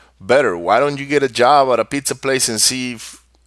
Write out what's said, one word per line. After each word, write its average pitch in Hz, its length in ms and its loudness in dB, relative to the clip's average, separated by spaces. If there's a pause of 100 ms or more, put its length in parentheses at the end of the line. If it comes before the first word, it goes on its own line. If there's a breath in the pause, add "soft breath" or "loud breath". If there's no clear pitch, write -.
(180 soft breath)
better, 110 380 2
why 90 240 2
don't 143 180 -2
you 139 60 -10
get 139 180 0
a 139 60 2
job 131 400 4
at 120 100 2
a 113 60 -2
pizza 139 300 -6
place 131 340 -2
and 110 100 -4
see 127 360 -2
if, - 280 -18 (240)